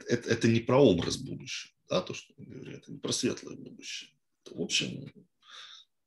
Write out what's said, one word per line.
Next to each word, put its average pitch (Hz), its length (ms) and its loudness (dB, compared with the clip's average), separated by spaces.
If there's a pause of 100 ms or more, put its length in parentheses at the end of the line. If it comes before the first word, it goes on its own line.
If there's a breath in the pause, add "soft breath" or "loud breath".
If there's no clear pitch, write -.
э, 120 60 4
это 117 320 2
не 113 120 6
про 123 200 4
образ 92 380 6
будущего, - 560 -10 (160)
да, 139 120 2
то, - 120 -10
что - 240 -14
я 143 80 -18
говорю, - 320 -14
это - 140 -20
не 107 80 -14
про - 120 -6
светлое - 440 -2
будущее. - 560 -14 (340)
В - 160 -10
общем, - 500 -4 (960 loud breath)